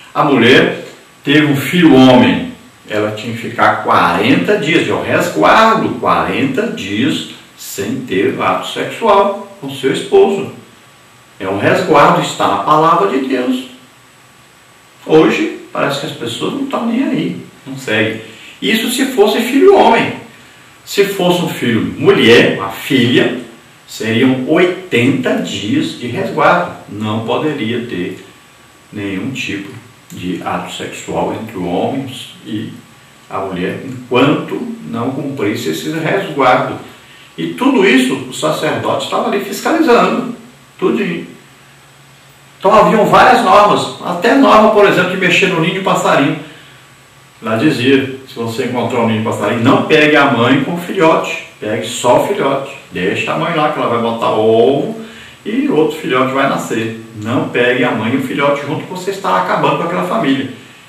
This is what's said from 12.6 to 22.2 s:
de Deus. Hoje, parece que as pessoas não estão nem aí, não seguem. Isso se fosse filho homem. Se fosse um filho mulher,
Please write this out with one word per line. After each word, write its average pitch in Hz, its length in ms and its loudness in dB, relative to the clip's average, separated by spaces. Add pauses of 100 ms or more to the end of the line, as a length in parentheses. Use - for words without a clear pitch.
de 131 180 -2
Deus. 127 380 -2 (1400)
Hoje, - 540 4 (120)
parece - 300 -4
que - 60 -8
as - 60 -10
pessoas - 400 -6
não 277 100 -6
estão 240 220 -4
nem 247 180 0
aí, - 420 -4 (200)
não 135 120 -12
seguem. 107 440 -2 (400)
Isso 226 280 0
se 269 180 0
fosse 214 320 2
filho 359 360 6
homem. - 380 4 (720)
Se - 200 2
fosse 180 360 0
um 147 80 -2
filho 110 480 -2
mulher, 127 600 4